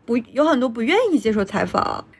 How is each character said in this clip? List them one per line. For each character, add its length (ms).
不， 100
有 140
很 120
多 80
不 140
愿 160
意 60
接 120
受 140
采 220
访。 400